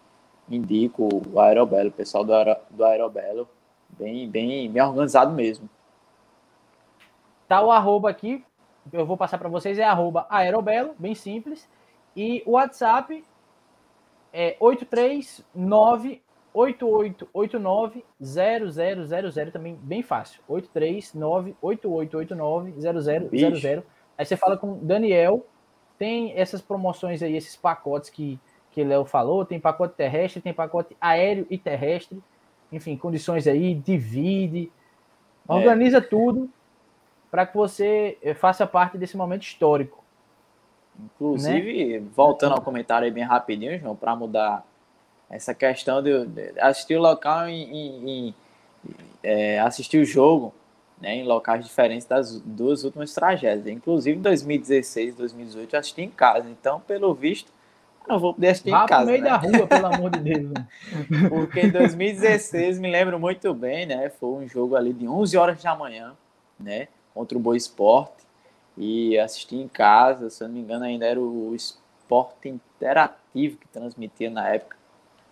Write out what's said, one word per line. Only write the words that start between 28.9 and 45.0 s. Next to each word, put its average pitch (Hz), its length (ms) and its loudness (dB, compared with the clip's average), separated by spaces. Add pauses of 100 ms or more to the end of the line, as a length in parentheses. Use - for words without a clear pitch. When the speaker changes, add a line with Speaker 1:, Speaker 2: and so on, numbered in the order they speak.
Speaker 2:
falou, 143 400 0
tem 175 140 -8
pacote 170 360 -2
terrestre, 160 460 -4
tem 175 120 -8
pacote 165 460 -6
aéreo 180 500 2
e 185 80 -6
terrestre, 170 640 -4 (500)
enfim, 156 260 -10
condições 165 500 -2
aí, 165 280 2
divide, 170 960 -2 (760)
Speaker 1:
É. 156 60 0
Speaker 2:
organiza 240 480 6
tudo 240 480 0 (840)
pra 180 140 2
que 185 100 -10
você, 208 640 0
eh, 147 120 -4
faça 185 340 2
parte 180 300 0
desse 180 180 -8
momento 185 280 -4
histórico. 147 600 0 (1120)
Speaker 1:
Inclusive, 147 840 -2
Speaker 2:
Né? 104 140 -12
Speaker 1:
voltando 143 400 4
ao 127 80 0
comentário 120 440 -2
aí 120 60 -2
bem 120 120 -8
rapidinho, 120 560 -2
João, 117 160 -8
pra 117 200 -4
mudar 107 500 -2 (640)